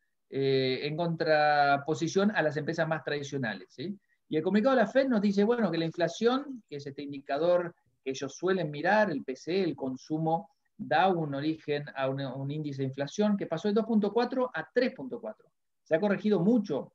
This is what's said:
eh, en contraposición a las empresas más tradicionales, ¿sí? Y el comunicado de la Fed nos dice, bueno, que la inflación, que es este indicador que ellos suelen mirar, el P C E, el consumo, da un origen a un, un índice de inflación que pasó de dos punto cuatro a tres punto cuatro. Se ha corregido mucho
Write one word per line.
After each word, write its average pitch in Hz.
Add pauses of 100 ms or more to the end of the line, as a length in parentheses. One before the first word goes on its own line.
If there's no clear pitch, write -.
(280)
eh, 131
en 151
contraposición 156
a 180
las 151
empresas 156
más 156
tradicionales, 139
¿sí? 185 (300)
Y 156
el 156
comunicado 214
de 233
la 196
Fed 269
nos 226
dice, 202
bueno, 226
que 165
la 165
inflación, 233
que 147
es 143
este 143
indicador 151 (300)
que 135
ellos 135
suelen 180
mirar, 180
el 135
P 131
C 175
E, 196
el 147
consumo, 156 (260)
da 147
un 160
origen 147 (120)
a 135
un, 135
un 135
índice 147
de 135
inflación 147
que 196
pasó 165
de 208
dos 214
punto 214
cuatro 247
a 160
tres 254
punto 127
cuatro. - (320)
Se -
ha 165
corregido 196
mucho 190